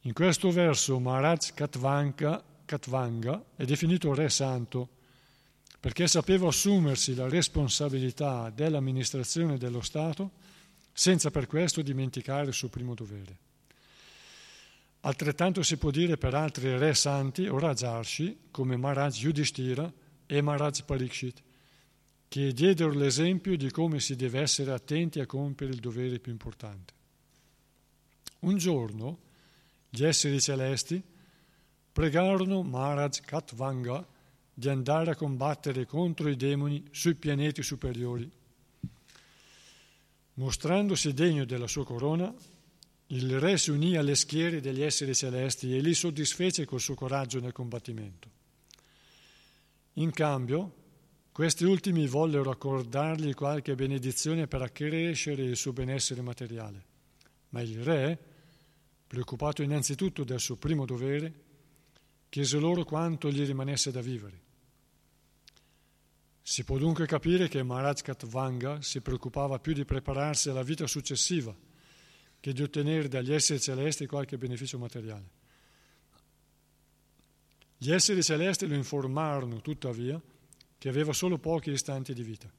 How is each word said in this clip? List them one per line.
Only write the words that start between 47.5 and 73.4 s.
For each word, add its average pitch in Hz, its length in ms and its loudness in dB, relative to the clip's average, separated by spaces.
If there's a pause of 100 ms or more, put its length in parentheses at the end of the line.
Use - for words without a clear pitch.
combattimento. 113 800 -10 (1700)
In 160 120 2
cambio, 147 640 0 (580)
questi 160 320 2
ultimi 175 420 4
vollero 139 440 2
accordargli 139 840 -2
qualche 143 420 -2
benedizione 135 720 -2
per 131 140 -4
accrescere 147 840 -2
il 123 140 0
suo 135 160 -4
benessere 127 480 -2
materiale, 113 640 -10 (680)
ma 120 120 -6
il 113 200 -6
re, 151 360 2 (880)
preoccupato 127 560 -4
innanzitutto 147 600 0
del 123 160 -4
suo - 160 -4
primo 147 280 0
dovere, 139 600 -4 (840)
chiese 139 300 0
loro 170 260 2
quanto 156 460 -2
gli 143 140 0
rimanesse 139 460 -2
da 127 100 -4
vivere. 104 440 -8 (2000)
Si - 200 -4
può 135 140 -2
dunque 160 300 2
capire 165 420 2
che 135 140 -2
Maharaj 131 400 0
Katvanga 131 800 -4
si - 180 -4
preoccupava 131 580 -2
più 156 140 -2
di 143 120 -2
prepararsi 139 640 -2
alla 131 120 -2
vita 151 240 -4
successiva 135 720 -2 (840)
che 139 140 -6
di 131 100 -2
ottenere 147 460 0
dagli 127 240 -2
esseri 147 280 2